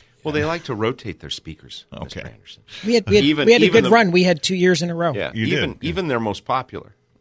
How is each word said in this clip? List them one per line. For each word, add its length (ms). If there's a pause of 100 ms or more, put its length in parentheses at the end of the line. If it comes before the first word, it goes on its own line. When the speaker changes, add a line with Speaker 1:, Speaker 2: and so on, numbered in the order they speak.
(240)
Speaker 1:
Well, 100
they 100
like 220
to 100
rotate 440
their 100
speakers, 640
Mister 280
Speaker 2:
Okay. 120
Speaker 1:
Anderson. 320 (220)
Speaker 3:
We 100
had, 140
we 60
had, 100
Speaker 1:
Even, 200
Speaker 3:
we 80
had 80
a 40
Speaker 1:
even 180
Speaker 3:
good 60
Speaker 1:
the 40
Speaker 3:
run. 180
We 120
had 200
two 120
years 260
in 80
a 60
row. 180
Speaker 1:
Yeah, 200
Speaker 2:
You 140
Speaker 1:
even, 260
Speaker 2:
did. 100
Speaker 1:
even 260
their 100
most 260
popular 500 (260)